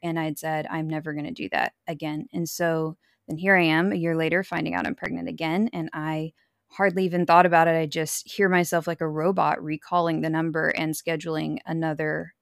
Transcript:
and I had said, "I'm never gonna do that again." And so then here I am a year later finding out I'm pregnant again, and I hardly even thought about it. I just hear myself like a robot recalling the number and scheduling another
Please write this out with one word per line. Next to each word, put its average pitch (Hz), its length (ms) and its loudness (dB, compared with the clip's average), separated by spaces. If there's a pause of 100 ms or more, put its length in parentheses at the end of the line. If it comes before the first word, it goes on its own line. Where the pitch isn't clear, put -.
and 165 160 -2
I 160 60 -2
had 156 140 -4
said, 156 320 -4
"I'm 156 180 -4
never 156 240 -4
gonna 147 200 -6
do - 180 -8
that - 240 -2 (120)
again." 156 460 -8
And 170 160 -4
so 160 480 -2 (300)
then 160 120 -8
here 190 180 4
I 175 80 6
am 165 260 4
a 202 60 0
year 165 180 0
later 165 300 0
finding 170 300 -4
out 90 120 -2
I'm - 80 -4
pregnant - 340 -8
again, 165 440 -2
and 160 200 -6
I 156 400 -6 (360)
hardly 190 360 0
even 180 200 0
thought 175 220 10
about 170 220 6
it. 165 80 4
I 160 100 2
just 156 420 -6
hear 202 200 2
myself 175 380 2
like 170 140 -4
a 160 80 -2
robot 156 540 0
recalling 160 580 -2
the 160 100 -2
number 160 380 0
and 156 260 -2
scheduling 156 680 -4
another 160 760 -4